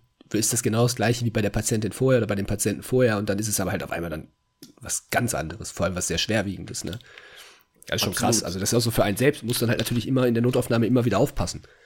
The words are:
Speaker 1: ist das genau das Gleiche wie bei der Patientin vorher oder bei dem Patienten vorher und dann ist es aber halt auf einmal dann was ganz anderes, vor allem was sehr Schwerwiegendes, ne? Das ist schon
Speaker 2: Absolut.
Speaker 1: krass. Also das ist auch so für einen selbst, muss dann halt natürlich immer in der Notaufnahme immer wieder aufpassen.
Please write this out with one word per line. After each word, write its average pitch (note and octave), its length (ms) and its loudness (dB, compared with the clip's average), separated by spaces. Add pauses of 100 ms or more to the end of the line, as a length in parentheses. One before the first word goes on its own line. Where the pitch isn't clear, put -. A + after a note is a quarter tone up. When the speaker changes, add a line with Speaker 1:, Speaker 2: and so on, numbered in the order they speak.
(340)
Speaker 1:
ist A2 200 2
das - 100 -2
genau A2+ 180 2
das A#2+ 140 2
Gleiche A#2+ 280 0
wie A2+ 60 2
bei A2 140 0
der B2 80 2
Patientin A2 400 0
vorher C3 260 4
oder G#2+ 100 2
bei G2+ 80 0
dem G2+ 120 -2
Patienten G2+ 340 -2
vorher A#2+ 380 2
und G#2+ 100 -2
dann G2 80 0
ist G#2+ 100 -2
es G2+ 120 -2
aber F#2 120 -2
halt F#2+ 120 -2
auf - 80 -8
einmal E2+ 180 -4
dann D#2 200 -10 (500)
was - 320 -8
ganz A#2 240 0
anderes, - 340 -8
vor - 160 -4
allem F2+ 100 -2
was F2 120 -4
sehr E2+ 100 -2
Schwerwiegendes, G2 640 -4
ne? F2 140 -8 (880)
Das - 120 -4
ist - 40 0
schon G2 120 -2
Speaker 2:
Absolut. A#2+ 200 2
Speaker 1:
krass. G#2+ 100 0
Also F#2 160 -4
das G2+ 140 -2
ist A#2 40 4
auch B2 40 4
so A#2 100 0
für A2+ 120 2
einen G2+ 140 0
selbst, C#3 260 2
muss A#2 160 -2
dann A2+ 100 0
halt A#2 100 0
natürlich A#2 280 -2
immer B2+ 180 2
in A#2+ 80 4
der A#2 80 2
Notaufnahme B2 460 2
immer B2 180 4
wieder G2+ 140 2
aufpassen. - 420 0 (240)